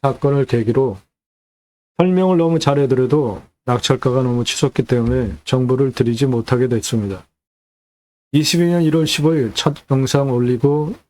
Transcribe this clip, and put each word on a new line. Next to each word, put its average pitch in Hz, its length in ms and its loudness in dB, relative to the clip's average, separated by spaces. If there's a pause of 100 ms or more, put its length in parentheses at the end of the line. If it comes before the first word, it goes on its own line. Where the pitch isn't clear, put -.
사건을 139 440 0
계기로 117 520 0 (1000)
설명을 185 380 2
너무 165 220 2
잘해드려도 131 840 0 (220)
낙찰가가 127 580 0
너무 120 220 0
치솟기 - 400 -2
때문에 120 600 -2
정보를 131 480 0
드리지 120 340 -2
못하게 123 420 0
됐습니다. 104 580 -4 (1040)
이십이 160 340 2
년 175 160 2
일월 156 240 2
십오 156 280 0
일 120 200 0
첫 143 220 -2 (140)
영상 135 400 0
올리고 143 640 0 (160)